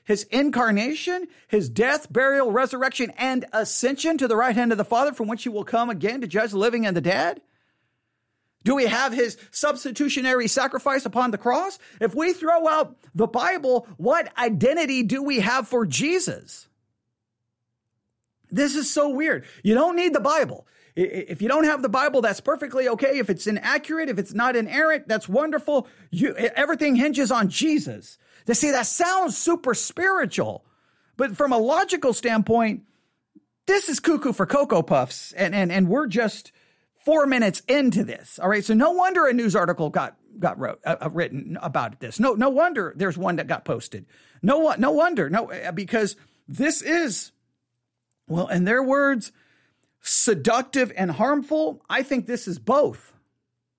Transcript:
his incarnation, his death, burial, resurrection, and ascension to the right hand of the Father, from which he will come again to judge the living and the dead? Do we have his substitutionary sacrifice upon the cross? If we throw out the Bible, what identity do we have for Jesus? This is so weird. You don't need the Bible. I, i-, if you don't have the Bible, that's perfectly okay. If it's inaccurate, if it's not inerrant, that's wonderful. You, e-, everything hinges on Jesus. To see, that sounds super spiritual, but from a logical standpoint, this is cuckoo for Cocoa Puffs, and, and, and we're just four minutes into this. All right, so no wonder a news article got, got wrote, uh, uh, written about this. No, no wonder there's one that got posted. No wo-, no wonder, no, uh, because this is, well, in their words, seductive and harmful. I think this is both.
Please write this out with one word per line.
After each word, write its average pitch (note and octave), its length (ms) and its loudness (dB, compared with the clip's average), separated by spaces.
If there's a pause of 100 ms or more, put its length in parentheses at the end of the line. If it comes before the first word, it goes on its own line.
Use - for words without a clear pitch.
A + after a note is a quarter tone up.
his G#3 200 -2
incarnation, C4+ 1040 0 (200)
his F#3+ 220 0
death, B3+ 420 0
burial, C4+ 400 2
resurrection, B3+ 680 -2
and B3+ 360 -2
ascension C4+ 640 0
to C4+ 100 0
the A3 80 2
right A#3 200 2
hand A#3 180 2
of G#3+ 40 2
the G#3 80 -2
Father, C4 280 2
from A3 160 -6
which A3+ 140 -8
he B3 60 -6
will G#3 140 -6
come A#3+ 260 0
again G#3+ 300 -4
to A3+ 80 -6
judge G#3 240 0
the G3+ 60 -4
living A3+ 280 2
and F#3 120 0
the E3 40 0
dead? G#3+ 400 0 (1200)
Do B3+ 100 2
we C4 120 2
have A#3+ 260 0
his A#3+ 240 -2 (140)
substitutionary C4 1000 -2
sacrifice C4+ 560 0
upon A#3+ 260 0
the - 60 -4
cross? D#4+ 420 -2 (220)
If G#3+ 120 0
we E4 200 0
throw E4 340 2
out D#4 300 0 (180)
the A3 120 2
Bible, C4 680 0
what C#4 420 0
identity B3+ 640 2
do C4 200 -2
we C#4 160 0
have A#3 300 0
for A#3+ 160 2
Jesus? F#3 840 -2 (1800)
This C#4 240 0
is D4 180 -2
so D4 140 2
weird. C4+ 380 -2 (180)
You G#3 120 4
don't E4+ 200 4
need F4 180 2
the D4 60 2
Bible. C4 480 0 (300)
I, E3+ 40 0
i-, F#3 260 -2
if - 140 -10
you G#3 60 0
don't D4+ 180 4
have D4 160 0
the B3 80 0
Bible, C4 320 2
that's G#3 180 0
perfectly C4 500 -2
okay. C4+ 300 0
If A3 100 -2
it's F3 160 -4
inaccurate, D4 640 -2
if G3+ 80 -4
it's G3 160 -6
not A#3+ 220 0
inerrant, D4 520 0
that's A3 220 -2
wonderful. D4 580 0 (240)
You, G3+ 200 0
e-, A#3 240 -2
everything D4 400 2
hinges C4 360 2
on A3+ 180 2
Jesus. C4 680 -2 (300)
To A3+ 80 2
see, D4 160 2
that B3 160 0
sounds F4+ 500 0
super E4+ 360 0
spiritual, G#3+ 920 -2 (520)
but C4 180 -2
from C#4+ 160 0
a A#3+ 60 4
logical D4 560 2
standpoint, A3+ 720 0 (840)
this G4 240 2
is C#4 100 -2
cuckoo D4 320 2
for F#3+ 140 -2
Cocoa C4 360 2
Puffs, - 520 -2
and, F3+ 200 -2
and, G3 160 2
and F#3 200 4
we're C4+ 180 2
just G#3+ 460 -2 (500)
four D4 240 4
minutes A#3 400 2
into B3+ 380 4
this. - 340 -14
All F3 80 -2
right, G3+ 160 2
so A3 100 0
no C#4 180 6
wonder F4+ 360 4
a B3+ 60 4
news A#3 200 2
article E3+ 360 2
got, - 260 -4 (240)
got G2+ 180 -2
wrote, - 280 -6
uh, E3 160 0
uh, D#3+ 80 -6
written D#3 520 -6
about C3 380 -4
this. B2 220 -8
No, B3 140 2
no B3 140 2
wonder C4+ 460 0
there's F3 220 -2
one F3+ 180 -2
that D#3 120 -4
got C#3 180 -6
posted. A2+ 400 -8 (360)
No C4+ 180 4
wo-, D#4 180 2
no B3+ 140 2
wonder, D4+ 380 0
no, G#3 220 -2
uh, F3 220 -8
because G3 420 -2 (320)
this C#4 340 -2
is, D#4 520 -2 (960)
well, E3 180 -2
in F3+ 160 0
their A3+ 180 2
words, C#4 520 0 (680)
seductive A#3 960 0
and F#3 160 -2
harmful. D4 800 0
I A#3+ 120 0
think B3+ 260 -4
this A#3+ 200 -6
is E3 120 -6
both. B3 520 0 (680)